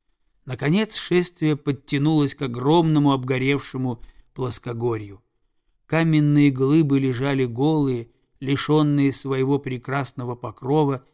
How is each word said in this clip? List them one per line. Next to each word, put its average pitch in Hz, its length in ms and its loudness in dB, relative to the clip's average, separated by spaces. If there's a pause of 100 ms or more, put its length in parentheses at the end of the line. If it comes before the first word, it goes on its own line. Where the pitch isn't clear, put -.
(460)
Наконец 151 500 -2
шествие 175 600 -2
подтянулось 147 800 -2
к - 80 -8
огромному 147 680 2
обгоревшему 131 920 -4 (320)
плоскогорью. 117 880 -6 (640)
Каменные 147 640 4
глыбы 139 480 2
лежали 135 460 -2
голые, 131 640 0 (300)
лишенные 143 720 2
своего 135 480 -2
прекрасного 127 760 -8
покрова 131 680 -2 (100)